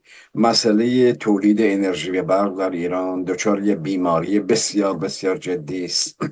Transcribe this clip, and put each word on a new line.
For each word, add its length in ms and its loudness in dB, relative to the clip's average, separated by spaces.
مسئلهٔ 800 4
تولید 480 2
انرژی 500 0
و 120 0
برق 340 0
در 120 -2
ایران 540 -4
دچار 400 -2
یه 120 2
بیماری 640 0
بسیار، 580 0
بسیار 400 -4
جدی 480 -6
است 340 -4